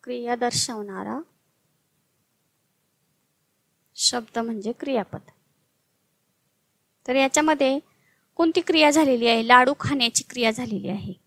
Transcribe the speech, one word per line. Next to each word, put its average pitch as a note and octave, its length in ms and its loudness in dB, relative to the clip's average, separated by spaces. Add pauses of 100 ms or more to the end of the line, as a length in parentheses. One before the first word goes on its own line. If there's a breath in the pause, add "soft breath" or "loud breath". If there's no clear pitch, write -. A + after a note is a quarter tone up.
क्रिया A#3+ 320 -6
दर्शवणारा G#3+ 840 -6 (2750)
शब्द - 440 -2
म्हणजे A3+ 340 -6
क्रियापद. A#3+ 480 -6 (1900)
तर B3+ 100 -2
याच्यामध्ये C#4 640 2 (560)
कोणती E4+ 260 2
क्रिया D#4 300 4
झालेली C4+ 360 2
आहे? A3+ 220 2
लाडू B3+ 320 6
खाण्याची B3 500 -2
क्रिया A#3 200 0
झालेली A3 380 -6
आहे. G3+ 260 -8 (120)